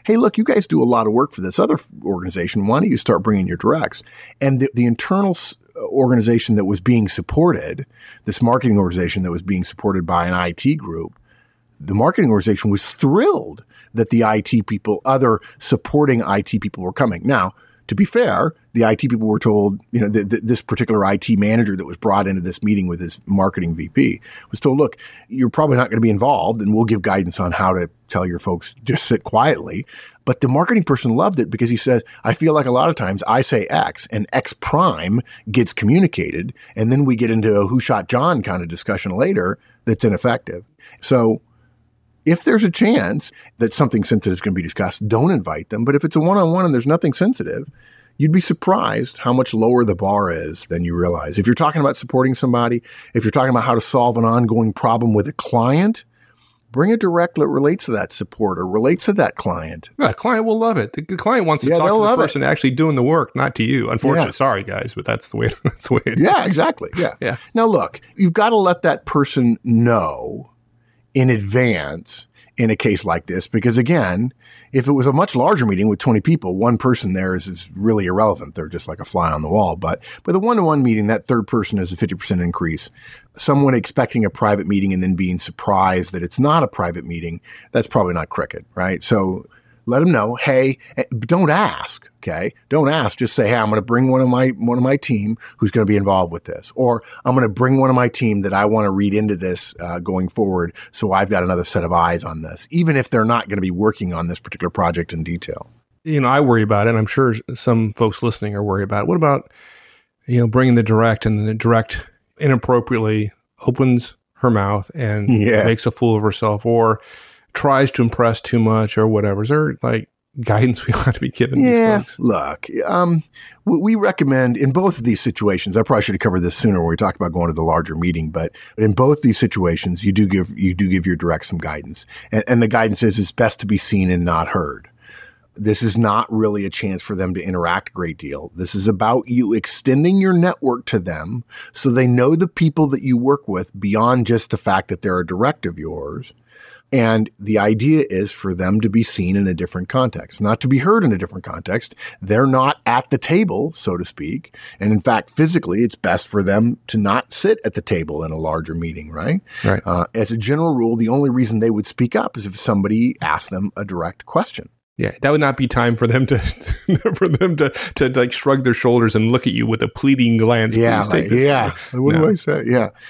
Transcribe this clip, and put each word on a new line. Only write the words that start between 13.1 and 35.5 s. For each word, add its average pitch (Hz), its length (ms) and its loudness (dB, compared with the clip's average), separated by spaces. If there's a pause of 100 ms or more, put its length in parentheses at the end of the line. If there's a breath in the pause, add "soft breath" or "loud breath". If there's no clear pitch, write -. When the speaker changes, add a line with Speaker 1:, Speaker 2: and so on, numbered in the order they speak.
Speaker 1:
that 110 160 0
the 113 140 2
I 107 160 2
T 113 200 0
people, 104 440 -4
other 127 360 2 (200 loud breath)
supporting 135 600 0
I 101 200 0
T - 160 -4
people 95 240 -8
were 92 100 -6
coming. 98 320 -2
Now, 104 300 0 (320 soft breath)
to - 80 -6
be 190 120 2
fair, 160 480 0 (180)
the 113 140 2
I 110 80 2
T 131 140 -2
people 110 200 -2
were 107 100 0
told, 104 400 2 (120)
you 120 100 0
know, 104 80 0
th-, 104 220 0
th-, 113 120 -2
this 113 200 0
particular 110 420 0
I 98 140 2
T 113 180 0
manager 104 400 2
that 92 80 -8
was 85 140 -14
brought 101 280 2
into 95 140 -2
this 87 220 -8
meeting 101 260 0
with 85 100 -6
his 87 280 -10
marketing 95 500 0
V 80 140 -10
P 135 300 0 (300 loud breath)
was - 80 -10
told, 135 200 2
"Look, 151 180 0 (320 loud breath)
you're 127 220 -2
probably 147 260 2
not 123 140 2
gonna 113 100 0
be 113 80 4
involved, 113 540 0
and 104 120 0
we'll 113 120 2
give 104 160 0
guidance 95 360 -2
on 90 140 -2
how 92 220 0
to 87 160 -4 (180)
tell 92 160 -2
your 87 140 -4
folks, - 360 -6 (100)
just - 200 -4
sit - 200 -2
quietly." 117 600 0 (400 loud breath)
But - 160 -2
the 135 80 2
marketing 170 360 2
person 120 300 0
loved 175 240 0
it 110 120 -2
because 113 180 0
he 117 80 0
says, 123 260 0 (220 loud breath)
"I 113 80 2
feel 156 220 0
like 143 120 2
a 123 60 0
lot 151 160 2
of 160 60 0
times 98 340 -4
I 123 140 2
say 110 240 -2
X - 440 -4
and 107 220 -4
X - 220 -4
prime 117 680 0 (320 loud breath)